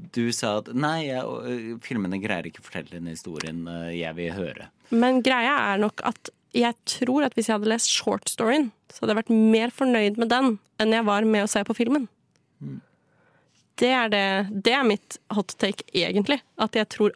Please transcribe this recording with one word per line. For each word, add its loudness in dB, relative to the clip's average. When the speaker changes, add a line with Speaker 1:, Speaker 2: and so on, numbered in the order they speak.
Speaker 1:
du 0
sa 0
at, -10
«Nei, -2
jeg, -4
øh, -8
filmene -6
greier -4
ikke -14
å -20
fortelle -12
den -12
historien, -10
øh, -8
jeg -6
vil -6
høre.» -8
Speaker 2:
Men 2
greia 0
er -2
nok -2
at -6
jeg 2
tror 0
at -2
hvis -2
jeg 2
hadde -2
lest 0
short 0
storyen, 2
så -14
hadde 2
jeg 0
vært 6
mer 4
fornøyd 2
med 0
den 4
enn 4
jeg 2
var 4
med 4
å -2
se 0
på -2
filmen. 0
Speaker 1:
Mm. -12
Speaker 2:
Det 4
er 2
det, 0
det 4
er 2
mitt 0
hot -2
take -2
egentlig, 0
at -2
jeg 0
tror 0